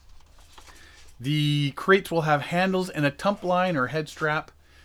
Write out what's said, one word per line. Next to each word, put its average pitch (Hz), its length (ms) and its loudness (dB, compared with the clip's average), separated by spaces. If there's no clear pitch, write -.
The 147 520 0
crates 190 400 2
will 165 100 2
have 151 200 2
handles 185 480 0
and 147 140 -2
a 143 60 4
tump 202 320 -2
line 180 340 2
or 175 120 0
head 156 200 -4
strap 156 440 -4